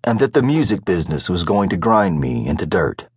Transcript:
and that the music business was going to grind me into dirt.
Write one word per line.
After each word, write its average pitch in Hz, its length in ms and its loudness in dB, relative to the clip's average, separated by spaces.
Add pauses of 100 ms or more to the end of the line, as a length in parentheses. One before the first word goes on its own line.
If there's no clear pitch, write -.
and 117 160 0
that 131 140 2
the 139 100 4
music 135 420 0
business 78 440 -2
was 87 160 -2
going 101 240 2
to 101 80 -2
grind 101 420 2
me 62 280 -2
into - 200 -4
dirt. 76 400 -2 (100)